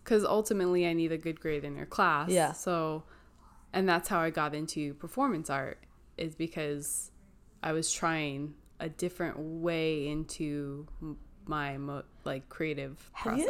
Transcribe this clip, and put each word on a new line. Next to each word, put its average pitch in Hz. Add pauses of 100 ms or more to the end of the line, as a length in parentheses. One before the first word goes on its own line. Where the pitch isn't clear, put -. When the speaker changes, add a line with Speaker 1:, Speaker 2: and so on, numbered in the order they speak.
Speaker 1:
'cause 214
ultimately 185
I 170
need 165
a 160
good 160
grade 147
in 143
your 139
class. 165
Speaker 2:
Yeah. 165
Speaker 1:
So, 160 (680)
and 190
that's 175
how 180
I 165
got 151
into 151
performance 170
art, 135 (320)
is 160
because 151 (520)
I -
was 160
trying 151 (240)
a 165
different 175
way 160
into 147 (140)
m-, 151 (300)
my 143
mo-, 143 (220)
like, 139
creative 143
Speaker 2:
Have 233
you, 311